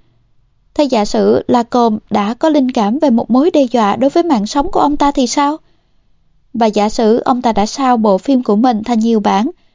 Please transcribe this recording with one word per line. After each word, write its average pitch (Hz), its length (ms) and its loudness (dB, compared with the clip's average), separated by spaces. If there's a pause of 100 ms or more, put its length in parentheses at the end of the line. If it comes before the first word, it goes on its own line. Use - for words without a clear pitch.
(720)
Thế - 100 0
giả 226 220 0
sử 214 420 0
Lacombe 240 520 0 (100)
đã 214 240 -2
có 320 160 -2
linh 269 220 0
cảm 226 280 -2
về 302 100 0
một 233 220 0
mối 277 200 2
đe 294 200 4
dọa 214 240 0
đối 269 140 0
với 339 140 2
mạng 226 240 0
sống 294 240 -2
của 359 80 -2
ông 294 180 0
ta 285 140 0
thì 262 160 0
sao? 294 300 -2 (960)
Và 226 120 0
giả 208 240 0
sử 220 300 2
ông 240 220 -2
ta 233 120 0
đã 202 120 0
sao 254 320 -2
bộ 214 200 2
phim 254 260 0
của 202 120 0
mình 220 280 0
thành 240 160 -2
nhiều 226 200 0
bản, 208 320 0 (240)